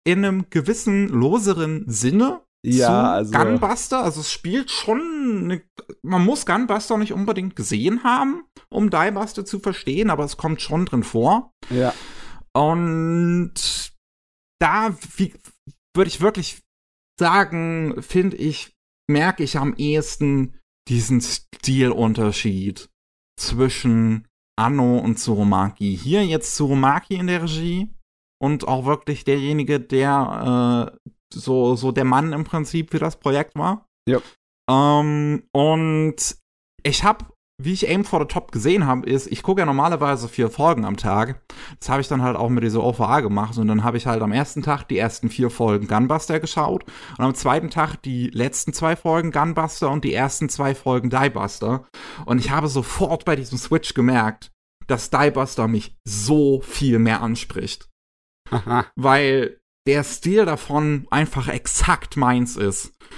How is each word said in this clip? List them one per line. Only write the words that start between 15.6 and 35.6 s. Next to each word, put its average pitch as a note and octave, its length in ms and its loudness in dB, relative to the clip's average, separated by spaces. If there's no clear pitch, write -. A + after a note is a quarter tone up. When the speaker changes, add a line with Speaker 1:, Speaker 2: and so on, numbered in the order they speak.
Speaker 1:
würde F3+ 120 4
ich - 120 -8
wirklich G3 420 -2
sagen, E3 840 0
finde F3+ 340 0
ich, - 380 -6
merke D#3+ 320 2
ich C#3+ 160 -2
am C#3 160 0
ehesten C#3+ 800 0
diesen A#2+ 320 2
Stilunterschied A2 1700 0
zwischen A2+ 880 2
Anno B2 420 2
und A2 200 0
Tsurumaki. G2+ 800 0
Hier E3+ 280 0
jetzt D#3+ 300 -2
Tsurumaki C#3 640 2
in F3+ 100 -2
der F3+ 160 0
Regie E3+ 500 -4
und C#3 280 0
auch C3 160 -2
wirklich D3 400 -2
derjenige, C#3+ 560 0
der, B2 1120 0
äh, - 80 -20
so, B2+ 420 2
so B2+ 160 -2
der C3 120 0
Mann C#3 280 2
im D3 120 -4
Prinzip D#3+ 460 -4
für D#3+ 80 -2
das D#3 200 -4
Projekt C#3+ 380 0
war. F3+ 300 -4
Speaker 2:
Ja. B2 120 2
Speaker 1:
Ähm, D3 840 4
und D#3 840 0